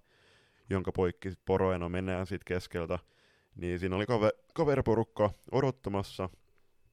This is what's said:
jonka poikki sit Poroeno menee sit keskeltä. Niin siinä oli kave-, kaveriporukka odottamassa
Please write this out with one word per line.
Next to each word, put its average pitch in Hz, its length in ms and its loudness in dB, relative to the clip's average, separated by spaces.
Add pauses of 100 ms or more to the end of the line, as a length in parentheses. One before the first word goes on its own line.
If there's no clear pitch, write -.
(680)
jonka 95 220 -2
poikki 92 380 -2
sit 87 160 -10
Poroeno 92 440 2
menee 92 360 -2
sit 90 180 -6
keskeltä. 87 560 -4 (560)
Niin 87 240 -4
siinä 92 160 -2
oli 104 100 0
kave-, 107 380 2 (100)
kaveriporukka 117 800 2 (200)
odottamassa 101 800 -2 (640)